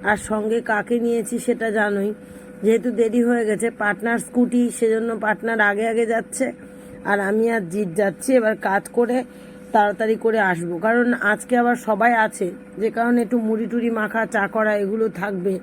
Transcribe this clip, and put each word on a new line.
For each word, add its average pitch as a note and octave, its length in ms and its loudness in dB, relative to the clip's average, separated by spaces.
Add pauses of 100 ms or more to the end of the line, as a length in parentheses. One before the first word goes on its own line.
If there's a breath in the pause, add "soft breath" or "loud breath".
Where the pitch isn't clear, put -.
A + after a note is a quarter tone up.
(100)
আর G#3 80 2 (100)
সঙ্গে G#3+ 300 0 (120)
কাকে G#3 280 0
নিয়েছি A#3 400 -2
সেটা A#3 320 -2
জানোই, G3+ 400 0 (520 loud breath)
যেহেতু A3+ 280 4
দেরি A3+ 320 2
হয়ে A#3 240 2
গেছে, G#3+ 220 0 (120)
পার্টনার G3+ 380 0
স্কুটি, B3 440 2 (160)
সেজন্য A3+ 320 2 (140)
পার্টনার A3 360 0
আগে G3+ 280 2
আগে A#3 180 0
যাচ্ছে, A#3 400 -2 (580 loud breath)
আর G3+ 140 2 (100)
আমি A3 220 2
আর A3+ 200 0
জিৎ G3 200 -2 (100)
যাচ্ছি। G3 380 0
এবার A3 160 4 (140)
কাজ G3 140 2 (140)
করে A#3+ 200 2 (560 loud breath)
তাড়াতাড়ি G#3+ 440 2
করে A3 240 2 (100)
আসবো, F3 280 -2
কারণ A#3 280 2 (260)
আজকে G#3+ 300 -2
আবার A#3+ 140 2 (120)
সবাই A3 240 4 (140)
আছে, G#3 200 -4 (320)
যে G#3+ 120 0
কারণে A#3 320 2
একটু A#3+ 160 -2
মুড়ি A3 280 0
টুড়ি A#3 240 0
মাখা, G#3+ 360 0
চা A3 220 0
করা G#3+ 280 0
এগুলো G#3 300 0 (140)
থাকবে। G3 420 -2